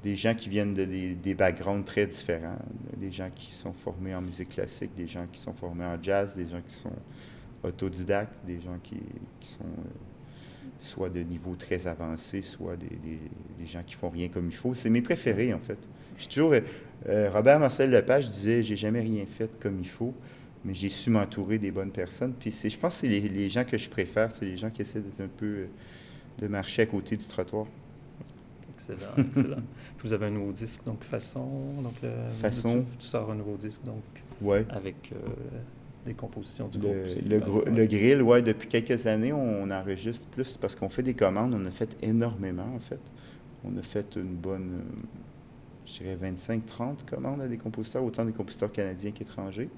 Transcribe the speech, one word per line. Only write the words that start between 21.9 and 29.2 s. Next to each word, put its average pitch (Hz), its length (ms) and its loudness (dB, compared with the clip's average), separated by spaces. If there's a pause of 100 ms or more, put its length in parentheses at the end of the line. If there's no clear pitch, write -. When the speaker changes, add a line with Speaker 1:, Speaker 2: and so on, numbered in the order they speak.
Speaker 1:
personnes. 110 480 -2
Puis 107 140 -4
c'est, - 160 -2
je 107 100 -2
pense 175 140 0
que - 80 -6
c'est 135 80 2
les, 101 120 6 (100)
les 98 180 0
gens - 160 2
que 113 140 0
je - 100 -6
préfère, 107 420 2
c'est - 140 -6
les 92 140 -4
gens 110 100 -4
qui 110 140 -6
essaient 107 180 -4
d'être 98 220 -8
un 92 120 -6
peu, 107 120 -4
euh, 101 200 -4 (720)
de 104 100 -2
marcher 101 340 2
à 107 40 8
côté 101 300 -2
du - 80 -10
trottoir. 107 400 -4 (1120)
Speaker 2:
Excellent, - 240 -10 (200)
excellent. 135 380 4 (220)